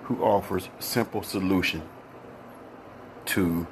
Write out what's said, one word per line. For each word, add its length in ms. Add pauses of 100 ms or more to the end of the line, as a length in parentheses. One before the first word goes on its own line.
who 200
offers 540
simple 440
solution 600 (1400)
to 460